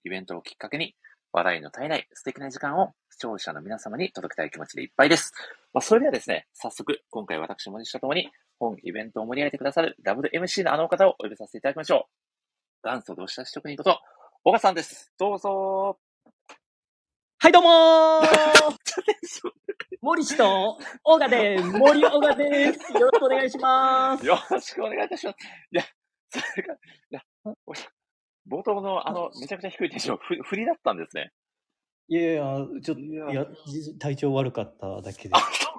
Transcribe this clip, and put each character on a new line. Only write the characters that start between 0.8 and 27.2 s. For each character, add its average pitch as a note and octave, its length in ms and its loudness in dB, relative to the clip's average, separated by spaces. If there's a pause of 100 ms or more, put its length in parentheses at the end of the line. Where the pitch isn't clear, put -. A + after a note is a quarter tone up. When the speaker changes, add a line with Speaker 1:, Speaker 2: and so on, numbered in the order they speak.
Speaker 1:
笑 F2 260 0
い - 20 -12
の D2+ 100 -18
絶 B2 140 -12
え D3+ 40 -6
な D#3 80 -2
い - 160 -8
素 - 120 -20
敵 C3+ 160 -10
な C#3 100 -12
時 C3 80 -16
間 D3 220 -6
を F#3+ 120 -2 (160)
視 - 100 -20
聴 A2 200 -10
者 E2+ 140 -10
の D2 100 -12
皆 G#2+ 160 -12
様 G#2+ 180 -14
に F3 140 -6
届 F2 220 -12
け - 40 -16
た D#2+ 80 -4
い - 60 -10
気 - 80 -18
持 D#2 80 -12
ち - 60 -8
で B1 100 -8
い - 40 -10
っ - 100 -14
ぱ C3+ 80 6
い D3+ 40 4
で F#3 80 6
す。 - 160 -4 (400)
ま - 60 0
あ、 - 20 -2
そ - 140 2
れ A#3+ 60 6
で D4 60 2
は F3 60 0
で B2+ 60 -2
す - 100 -14
ね、 E2+ 260 -6
早 - 160 -12
速、 - 300 -8 (100)
今 G#2+ 140 -10
回 E2 140 -6
私、 F2 320 -10
森 A2+ 160 -14
下 - 140 -12
と C3+ 80 -6
も D3 60 0
に、 - 180 -4 (260)
本 A2+ 240 -6
イ - 80 -12
ベ G#2+ 140 -10
ン A2+ 80 -18
ト A2 100 -8
を A2+ 40 -8
盛 B2+ 120 -6
り C#3+ 60 -2
上 - 20 -2
げ C#3+ 60 -4
て C3+ 60 -10
く C3 60 -10
だ C#3 80 -4
さ E3 100 0
る - 200 -4
ダ - 140 -2
ブ C#3 60 -8
ル D3+ 140 -4
エ E3 40 -4
ム F3+ 80 -6
シ G3 140 -4
ー - 20 -2
の C#3 80 0
あ D3 40 0
の D#3+ 120 -2
方 F#3 200 6
を - 120 0
お - 20 -12
呼 A2 80 -8
び G#2+ 60 -16
さ G#2 100 -16
せ - 60 -20
て A2+ 60 -14
い - 20 -20
た C3 80 -4
だ C#3 60 -4
き - 20 -12
ま D#3 80 -10
し D3+ 80 -4
ょ - 160 2 (760)
う。 G#2+ 40 -6
元 A#2+ 140 -6
祖 F2+ 120 -14
同 F2+ 140 -12
志 - 60 -10
社 C3 100 -12
職 - 240 -14
人 C#3+ 80 -10
こ C#3+ 80 -8
と、 F#3 160 2 (420)
小 E3 80 4
川 G#3+ 80 4
さ G3 140 2
ん - 20 -2
で E3 80 -6
す。 - 360 -16
ど G3+ 160 -2
う F#3+ 40 -8
ぞ。 G3 720 -4 (1300)
Speaker 2:
は D#4+ 60 12
い、 E4 40 6
ど F4 80 12
う - 20 6
も D#4+ 580 8
ー。 - 0 -
Speaker 1:
<laughs> D#4 80 6
ち D#4 360 6
ょ D4+ 40 2
っ D4 80 -6 (200)
と F#4 60 -8
テ G#4 100 -2
ン - 140 -6
シ - 140 -16
ョ F4+ 80 -8
ン - 40 -14 (140)
高 - 280 -14
い。 - 80 -16
Speaker 2:
森 D#4+ 240 0
氏 D4 100 -6
と、 G3+ 400 2 (280)
オ D#4+ 120 8
ガ D4 100 4
で、 G#3+ 320 2
森 B3+ 460 6
オ C#4+ 160 4
ガ C#4+ 140 4
で C#4+ 400 2
す。 - 180 -14
よ - 80 4
ろ B3 80 6
し A4 100 4
く C#4+ 60 0
お C4 60 4
願 C4 160 0
い C4 40 -2
し C4+ 60 -10
ま C4 640 2
す。 A#3+ 80 -8
Speaker 1:
よ - 100 6 (140)
ろ F#4 100 -2
し - 140 -14
く A#3 100 -6
お A3 60 -2
願 - 120 -4
い - 40 -4
い - 20 -8
た F4+ 80 -10
し - 80 -12
ま G#3 80 -8
す。 - 60 -18 (340)
い F3 60 0
や、 - 40 -2 (460)
そ - 100 -10 (200)
れ - 60 -4
が、 E4 100 -10
い - 40 -20 (300)
や、 - 120 -14 (240)